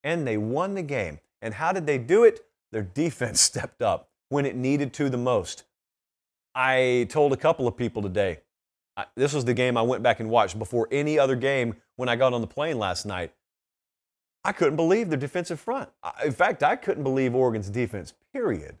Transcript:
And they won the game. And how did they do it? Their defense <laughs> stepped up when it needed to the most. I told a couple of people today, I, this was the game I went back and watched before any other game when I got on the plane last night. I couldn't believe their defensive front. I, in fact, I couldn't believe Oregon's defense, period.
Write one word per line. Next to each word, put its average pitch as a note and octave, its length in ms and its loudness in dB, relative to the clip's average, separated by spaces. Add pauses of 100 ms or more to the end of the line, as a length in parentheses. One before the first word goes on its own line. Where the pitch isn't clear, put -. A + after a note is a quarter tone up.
And D#3+ 220 -2
they A2 100 0
won C#3+ 380 -2
the F#3+ 80 -6
game. G#2+ 380 -6 (200)
And G#2+ 140 -8
how D#3+ 180 -2
did F3+ 140 -2
they C#3+ 120 2
do E3+ 260 6
it? A3+ 220 4 (260)
Their A2 100 -4
defense C3+ 580 -2
<laughs> - 100 4
stepped - 320 -8
up F#2+ 280 -2 (180)
when C#3 160 0
it C3 100 -2
needed C3+ 380 0
to C#3+ 160 0
the B2+ 80 0
most. A#2+ 480 -2 (920)
I B2+ 540 2
told C#3+ 240 4
a B2 40 0
couple D3 300 0
of A2+ 100 -2
people A2+ 260 -4
today, F#2+ 380 -2 (580)
I, - 160 -8
this C#3 180 0
was C3 140 -2
the B2 80 2
game B2 240 2
I A2+ 40 2
went A#2+ 200 0
back A#2+ 180 4
and A2 80 -6
watched G#2+ 300 2
before A2+ 320 -2
any D3 280 0
other C3+ 180 4
game B2 400 0 (200)
when B2 140 -4
I A#2 60 2
got B2 180 2
on A#2 80 -2
the G#2 40 -4
plane D3 320 -6
last F#2+ 280 -4
night. F#2 260 -6 (1120)
I G3 80 -2
couldn't D#3 240 2
believe F3+ 320 2
their D#3 100 -2
defensive D#3+ 400 -6
front. B3 300 -8 (140)
I, - 240 -6
in C#3+ 60 0
fact, F3+ 300 0
I E3+ 140 2
couldn't D3+ 280 -4
believe C3 300 0
Oregon's A2+ 360 2
defense, G#2+ 420 -6 (220)
period. G#2+ 460 -4